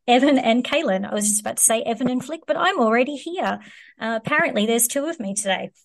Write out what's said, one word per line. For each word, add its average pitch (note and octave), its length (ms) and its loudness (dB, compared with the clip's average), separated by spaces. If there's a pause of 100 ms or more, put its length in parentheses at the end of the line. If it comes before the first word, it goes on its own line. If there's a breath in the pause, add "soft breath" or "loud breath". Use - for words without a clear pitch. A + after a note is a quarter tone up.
Evan C4 320 6
and A#3+ 260 2
Kaylin. A3 440 -2
I - 60 -6
was G#3 140 -2
just G#3 120 0
about A#3 180 -8
to - 40 0
say A3+ 200 2
Evan A#3 280 -2
and B3+ 120 -2
Flick, D#4+ 240 -10
but D4+ 100 0
I'm F#4+ 240 2
already B3 360 2
here. B3 440 -4 (380 loud breath)
Uh, A3+ 240 -4
apparently, C#4 440 0
there's A#3 220 2
two C#4 180 -4
of E4 140 -6
me G3 140 -6
today. F#3+ 360 -4 (140)